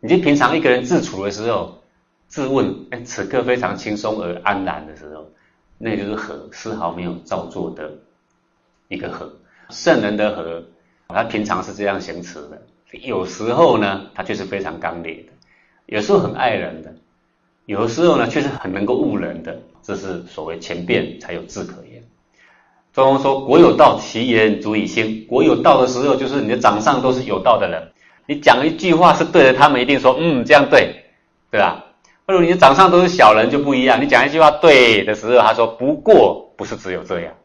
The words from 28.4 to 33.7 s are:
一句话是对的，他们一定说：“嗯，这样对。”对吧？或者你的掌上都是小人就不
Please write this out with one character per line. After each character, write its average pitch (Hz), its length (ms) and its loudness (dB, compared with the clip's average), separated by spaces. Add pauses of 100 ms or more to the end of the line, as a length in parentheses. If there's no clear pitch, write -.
一 160 100 0
句 180 180 0
话 165 200 6
是 170 100 0
对 175 200 4
的， 175 100 6
他 151 160 4
们 135 100 0
一 123 60 0
定 135 140 0
说 131 200 4
：“嗯， 156 240 0
这 139 120 4
样 180 120 6
对。” 117 360 2 (480)
对 104 100 0
吧？ 87 240 -2 (400)
或 196 80 -2
者 185 80 4
你 170 80 2
的 180 80 2
掌 139 160 6
上 151 160 6
都 175 120 6
是 180 60 4
小 120 280 6
人 117 160 2
就 143 80 0
不 143 160 -2